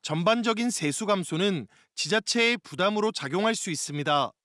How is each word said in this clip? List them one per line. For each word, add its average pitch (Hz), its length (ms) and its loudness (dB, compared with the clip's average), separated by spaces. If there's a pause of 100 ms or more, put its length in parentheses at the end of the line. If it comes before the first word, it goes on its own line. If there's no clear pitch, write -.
전반적인 220 680 2
세수 160 360 -2
감소는 180 600 0 (280)
지자체의 226 640 0
부담으로 208 540 0
작용할 190 420 0
수 - 160 -6
있습니다. 147 600 0 (120)